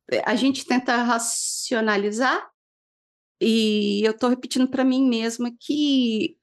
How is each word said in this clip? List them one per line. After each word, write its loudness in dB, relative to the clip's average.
é, 2
a 2
gente 0
tenta 0
racionalizar, -2
e 2
eu 0
tô 0
repetindo 0
pra -2
mim 2
mesma -2
que 0